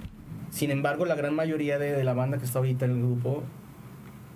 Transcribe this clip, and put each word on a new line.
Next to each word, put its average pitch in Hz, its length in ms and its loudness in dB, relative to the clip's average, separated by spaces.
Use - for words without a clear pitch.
Sin 147 220 0
embargo, 143 340 2
la 165 100 2
gran 147 200 2
mayoría 151 420 2
de, 143 140 2
de 139 120 2
la 127 100 4
banda 127 260 2
que 120 60 -4
está 127 140 0
ahorita 127 260 2
en 123 60 4
el 123 80 2
grupo, 123 440 2